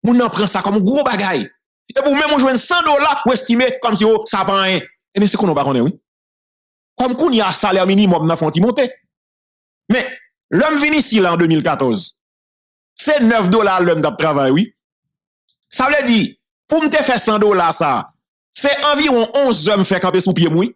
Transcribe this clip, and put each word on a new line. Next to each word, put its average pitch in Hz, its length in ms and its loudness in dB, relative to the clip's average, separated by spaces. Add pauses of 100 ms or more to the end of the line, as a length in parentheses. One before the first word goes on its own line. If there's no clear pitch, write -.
Moun 240 140 0
nan 240 140 0
prend 202 160 -4
ça 180 160 -6
comme 202 140 -2
un 214 40 2
gros 262 240 0
bagage. 196 460 -4 (440)
Et 269 80 -2
pour 285 120 2
même, 294 180 0
on 294 60 0
joue 262 180 2
cent 349 240 -2
dollars, 294 460 0
vous 254 80 2
estimez 254 480 -2
comme 226 120 0
si, 208 120 0
oh, 220 180 2
ça 190 180 -4
pas 196 200 0
rien. 190 180 -2 (340)
Eh 202 60 -2
bien, 208 80 2
c'est - 80 -4
qu'on 208 100 0
n'a 160 80 0
pas 143 100 0
connaît, 135 160 0
oui. 151 200 -2 (960)
Comme 247 200 -2
qu'on 302 140 0
y 220 120 2
a 190 60 0
un 170 40 -2
salaire 190 340 0
minimum, 190 360 2
on 160 80 0
a 165 80 -2
fait 160 200 -2
monter. 247 320 0 (1000)
Mais 233 280 -2 (300)
l'homme 294 300 0
venu 302 180 0
ici, 220 240 0
là, 175 140 2
en - 20 -2
deux 170 100 2
mille 160 160 2
quatorze, 131 560 -2 (760)
c'est 302 260 0
neuf 220 300 2
dollars 196 320 2
l'homme 170 180 2
de 151 160 0
travail, 143 340 0
oui. 175 240 0 (920)
Ça 262 220 -2
veut 285 160 0
dire, 226 300 0 (300)
pour 311 160 0
me 311 80 0
faire 269 300 0
cent 214 180 -2
dollars, 190 360 2
ça, 135 380 -4 (440)
c'est 277 280 -2
environ 285 500 0
onze 226 340 0
hommes 202 160 2
fait 185 140 -2
camper 185 220 0
sous 185 120 -2
pied, 160 160 2
moi. 170 280 0